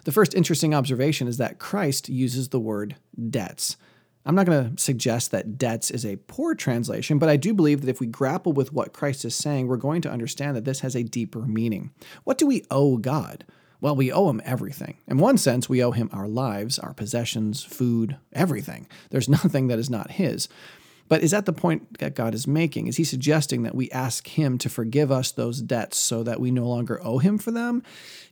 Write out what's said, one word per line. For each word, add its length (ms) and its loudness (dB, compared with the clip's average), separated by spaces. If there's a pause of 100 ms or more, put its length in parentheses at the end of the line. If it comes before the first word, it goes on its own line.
The 80 -4
first 220 4
interesting 380 4
observation 560 2
is 80 -4
that 220 -2
Christ 500 -2
uses 400 -2
the 100 -2
word 380 -4 (320)
debts. 480 -4 (520)
I'm 60 4
not 120 6
gonna 300 4
suggest 540 0
that 260 -4
debts 320 -2
is 160 -6
a 120 -6
poor 400 -4
translation, 640 0
but 80 4
I 80 6
do 180 2
believe 260 4
that 80 -2
if 120 -2
we 80 -2
grapple 440 -2
with 200 0
what 200 -2
Christ 320 -4
is 120 -4
saying, 320 -2
we're 80 0
going 260 -2
to 80 -4
understand 460 -4
that 80 -6
this 160 -2
has 160 -4
a 80 -2
deeper 380 -6
meaning. 500 -2 (320)
What 120 0
do 80 4
we 240 2
owe 280 4
God? 480 -4 (360)
Well, 140 0
we 160 2
owe 180 4
him 160 0
everything. 520 -6 (100)
In 120 2
one 200 6
sense, 300 2
we 120 4
owe 120 4
him 200 0
our 140 -6
lives, 500 -2
our 160 -8
possessions, 680 -2
food, 540 0 (160)
everything. 560 -2 (220)
There's 180 0
<laughs> 0 -
nothing 400 4
that 100 2
is 100 -2
not 220 -4
his. 380 -2 (580)
But 160 4
is 80 4
that 160 2
the 60 0
point 480 -2
that 160 -6
God 180 0
is 140 -2
making? 400 0
Is 80 -4
he 80 2
suggesting 580 0
that 140 -4
we 160 -2
ask 340 -4
him 320 0
to 100 -4
forgive 440 0
us 180 0
those 320 -4
debts 360 -2
so 260 -2
that 160 -4
we 100 0
no 160 2
longer 340 -2
owe 180 0
him 200 4
for 140 -4
them? 320 -2 (480)